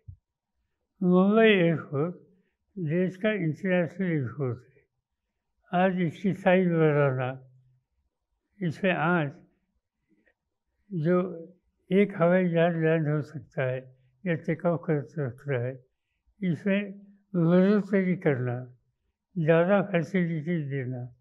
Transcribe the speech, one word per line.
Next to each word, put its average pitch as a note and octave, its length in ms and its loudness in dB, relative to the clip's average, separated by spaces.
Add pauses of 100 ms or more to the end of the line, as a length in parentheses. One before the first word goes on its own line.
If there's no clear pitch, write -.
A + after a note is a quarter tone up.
(1000)
मुंबई F#3+ 440 4
airport E3+ 680 2 (600)
देश F3+ 420 -2
का G#3+ 160 -2
international F3+ 720 -2
airport C3+ 520 -4
है। - 1200 -10
आज F#3 200 0
इसकी F3 340 -2
size F#3 340 4
बढ़ाना, C#3+ 600 2 (1300)
इसमें F#3 340 -2
आज D#3 380 0 (1600)
जो F3 280 0 (720)
एक G3 280 2
हवाई F3+ 320 4
जहाज E3 280 2
land D#3+ 320 2
हो D3+ 140 -2
सकता - 400 -10
है B2+ 160 -2 (440)
या E3+ 140 -2
take - 280 -4
off E3+ 200 0
कर D3+ 180 0
सकता C3+ 560 -6
है, B2+ 140 -6 (680)
इसमें G3 500 -2 (420)
बढ़ोतरी F#3 840 2
करना, B2+ 380 -2 (800)
ज़्यादा E3+ 480 2
फैसिलिटीज E3+ 840 -4
देना, B2+ 380 -6 (140)